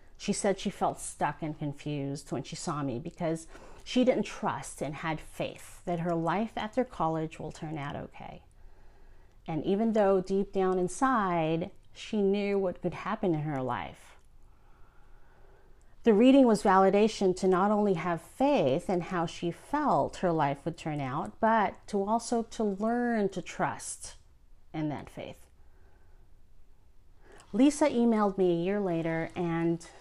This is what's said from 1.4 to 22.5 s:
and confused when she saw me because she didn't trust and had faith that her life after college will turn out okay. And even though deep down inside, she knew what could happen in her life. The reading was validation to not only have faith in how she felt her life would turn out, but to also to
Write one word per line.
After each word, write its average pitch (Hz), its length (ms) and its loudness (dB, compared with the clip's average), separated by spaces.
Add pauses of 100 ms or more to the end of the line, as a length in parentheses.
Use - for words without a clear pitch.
and 151 160 -6
confused 143 720 -6
when 135 100 -4
she - 140 -12
saw 147 260 -6
me 127 160 -4
because 165 480 -6 (360)
she 254 220 2
didn't 226 180 4
trust - 580 -8
and 151 140 -6
had 156 260 -6
faith - 640 -12
that 170 160 -2
her 175 140 -2
life 170 420 -2
after 226 280 -2
college 160 540 -4
will 156 140 -10
turn 156 240 -10
out 143 200 -8
okay. - 440 -14 (1080)
And 160 180 -4
even 214 280 2
though 196 300 4
deep 196 320 -2
down 190 240 2
inside, 180 920 0 (220)
she - 300 -4
knew 202 360 2
what 185 220 -2
could 165 140 -4
happen 190 400 -2
in 151 80 -2
her 147 180 -2
life. 117 560 -8 (1900)
The 233 100 8
reading 262 320 8
was 214 160 4
validation 196 720 4
to 190 120 0
not 185 220 4
only 208 240 2
have 165 260 -2
faith 190 680 0
in 180 100 0
how 170 240 -2
she 170 260 -6
felt 185 680 -2
her 180 160 0
life 143 320 0
would 160 120 -6
turn 151 240 -6
out, 147 400 -6
but 220 340 2 (140)
to 196 140 0
also 226 400 -2
to - 200 -6